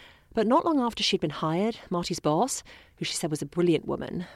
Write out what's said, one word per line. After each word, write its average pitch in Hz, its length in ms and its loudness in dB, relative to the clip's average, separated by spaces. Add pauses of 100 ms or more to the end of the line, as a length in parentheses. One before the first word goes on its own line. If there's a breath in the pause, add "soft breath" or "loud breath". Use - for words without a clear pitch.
(320 loud breath)
but 214 140 2
not 269 180 4
long 311 160 2
after 233 220 -2
she'd - 180 0
been 156 100 -2
hired, 170 480 -2 (120)
Marty's 175 300 -2
boss, 170 420 0 (340 loud breath)
who - 80 -8
she - 100 -6
said 165 160 -2
was 151 120 -4
a 143 40 -6
brilliant 170 400 2
woman, - 500 -6